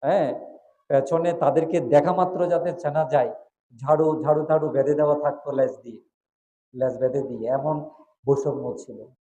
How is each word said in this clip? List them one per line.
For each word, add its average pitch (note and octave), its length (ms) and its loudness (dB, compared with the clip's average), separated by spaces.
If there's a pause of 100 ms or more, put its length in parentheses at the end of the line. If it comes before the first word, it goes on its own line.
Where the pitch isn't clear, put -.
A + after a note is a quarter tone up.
হ্যাঁ, D#3 260 2 (600)
পেছনে E3 400 2 (140)
তাদেরকে D#3+ 340 2 (160)
দেখা D3 260 6
মাত্র F3+ 200 0 (140)
যাতে E3+ 160 0 (120)
চেনা D#3 220 -2 (100)
যায়, B2 180 2 (500)
ঝাড়ু, D3+ 260 4 (160)
ঝাড়ু D3+ 260 2
টাড়ু D#3 260 2
বেঁধে C#3 240 2
দেওয়া D3 240 4
থাকতো C#3+ 340 -4
লেজ B2+ 160 0 (100)
দিয়ে, A#2 180 -18 (800)
লেজ C3 220 0
বেঁধে C3 280 0
দিয়ে, A2+ 160 -8 (120)
এমন D3+ 180 -2 (500)
বৈষম্য C#3 400 0 (160)
ছিল। A2 180 -18 (280)